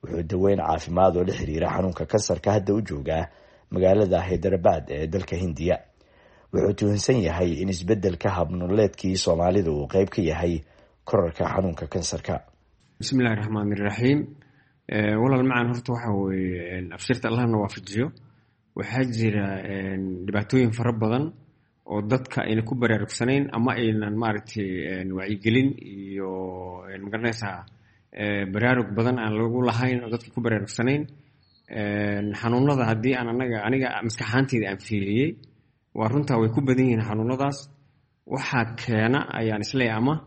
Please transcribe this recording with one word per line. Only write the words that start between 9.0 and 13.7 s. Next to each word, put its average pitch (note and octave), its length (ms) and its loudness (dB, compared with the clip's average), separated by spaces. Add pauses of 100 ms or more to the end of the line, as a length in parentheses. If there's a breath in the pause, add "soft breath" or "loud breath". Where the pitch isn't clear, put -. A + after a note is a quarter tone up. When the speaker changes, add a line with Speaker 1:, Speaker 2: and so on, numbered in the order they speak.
Speaker 1:
Soomaalida F2+ 540 2
uu D2 160 -2
qayb F#2+ 220 2
ka - 120 -2
yahay E2 320 0 (540 soft breath)
korarka F2+ 380 0
xanuunka F2 420 -2
kansarka. - 460 -4 (680)
Speaker 2:
Bismillaahi A#2+ 380 2
Raxmaani G#2 380 -2